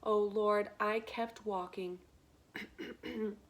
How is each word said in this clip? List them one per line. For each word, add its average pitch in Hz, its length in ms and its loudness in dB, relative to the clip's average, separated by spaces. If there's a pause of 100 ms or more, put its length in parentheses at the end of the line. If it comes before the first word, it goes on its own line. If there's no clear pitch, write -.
Oh, 214 180 4
Lord, 208 500 4 (100)
I 214 220 2
kept 233 440 -6
walking. 180 540 -4 (540)
<clears throat> - 840 -6 (120)